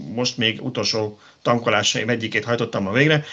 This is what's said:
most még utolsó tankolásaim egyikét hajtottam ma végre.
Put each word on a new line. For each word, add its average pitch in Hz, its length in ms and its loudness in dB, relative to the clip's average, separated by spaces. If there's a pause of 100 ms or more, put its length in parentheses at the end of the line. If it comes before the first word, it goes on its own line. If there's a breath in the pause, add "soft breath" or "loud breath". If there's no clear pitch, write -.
(140)
most 120 240 -2
még 110 260 0
utolsó 110 560 -2 (220 soft breath)
tankolásaim 113 680 2
egyikét 110 340 -2
hajtottam 117 400 -2
ma 95 80 -2
végre. 147 420 4